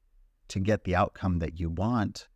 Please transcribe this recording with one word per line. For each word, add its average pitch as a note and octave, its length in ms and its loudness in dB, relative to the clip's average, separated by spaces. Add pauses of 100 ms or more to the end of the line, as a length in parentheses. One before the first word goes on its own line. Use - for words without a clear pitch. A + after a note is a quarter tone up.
(480)
to - 120 -4
get G2+ 260 2
the F2+ 100 0
outcome F#2 440 2
that E2 200 -6
you E2+ 100 -2
want, G2+ 680 -2